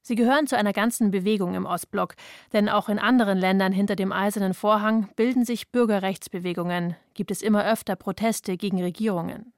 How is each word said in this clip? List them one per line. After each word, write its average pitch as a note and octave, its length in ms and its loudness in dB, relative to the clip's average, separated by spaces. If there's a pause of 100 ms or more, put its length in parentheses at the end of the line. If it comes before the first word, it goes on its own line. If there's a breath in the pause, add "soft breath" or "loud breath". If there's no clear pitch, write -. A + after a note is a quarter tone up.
Sie - 140 -6
gehören B3+ 320 4
zu C4 100 -2
einer G#3 160 2
ganzen G#3 380 2
Bewegung F#3+ 440 0
im F#3 120 -4
Ostblock, F3+ 480 -4 (400 loud breath)
denn G#3 160 2
auch G#3 180 0
in G#3 100 0
anderen G#3+ 380 4
Ländern F#3+ 360 2
hinter G3+ 240 0
dem F#3+ 160 -2
Eisernen G3 420 0
Vorhang G#3+ 600 0
bilden A#3+ 300 2
sich A#3 280 -6
Bürgerrechtsbewegungen, F3+ 1200 -2 (160)
gibt - 180 -6
es F#3+ 120 -6
immer G#3 240 2
öfter G#3+ 300 -2
Proteste G#3 600 -4
gegen F#3+ 240 -2
Regierungen. F3+ 760 -4